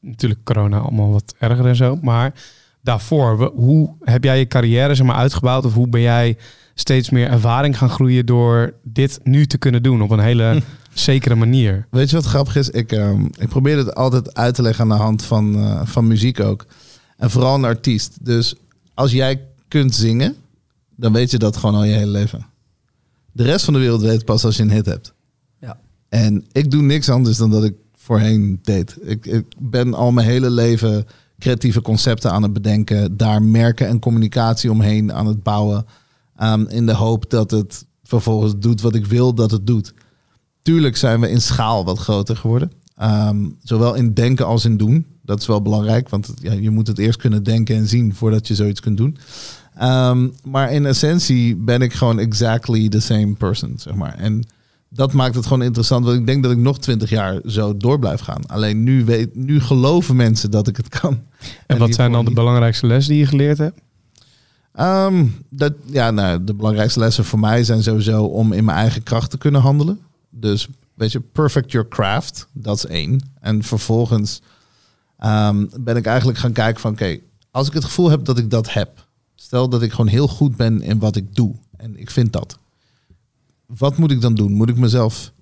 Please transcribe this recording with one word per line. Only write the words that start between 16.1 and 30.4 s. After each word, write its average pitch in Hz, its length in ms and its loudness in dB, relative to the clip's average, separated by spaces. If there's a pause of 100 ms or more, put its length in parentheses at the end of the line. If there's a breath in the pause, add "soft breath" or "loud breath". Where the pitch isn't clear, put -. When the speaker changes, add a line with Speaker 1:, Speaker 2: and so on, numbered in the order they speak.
Speaker 2:
ook. 101 260 -2 (520 soft breath)
En 120 120 -2
vooral 127 260 2
een 139 100 0
artiest. 117 560 -2
Dus 117 340 -2 (380)
als 127 180 0
jij 131 300 0 (260)
kunt 135 280 0
zingen, 117 400 0 (600)
dan 117 180 0
weet 120 180 2
je 127 60 -2
dat 110 200 0
gewoon 107 180 0
al 104 80 2
je 107 100 2
hele 104 180 0
leven. 101 340 -4 (840)
De 117 120 -2
rest 147 220 0
van 151 80 2
de 139 60 4
wereld 117 220 2
weet 110 240 0
pas 107 200 0
als 107 120 0
je 113 60 2
een 104 80 2
hit 104 140 2
hebt. - 280 -8 (460)
Speaker 3:
Ja. - 180 -16 (320)
Speaker 2:
En 107 420 0
ik 143 200 0
doe 147 100 2
niks 143 280 2
anders 120 280 2
dan 110 140 2
dat 107 120 2
ik 104 100 0 (220)
voorheen 107 680 0
deed. 98 400 -2
Ik, 107 240 -8
ik 110 200 -2 (140)
ben 123 340 -2
al 123 180 0
mijn 120 160 2
hele 127 220 0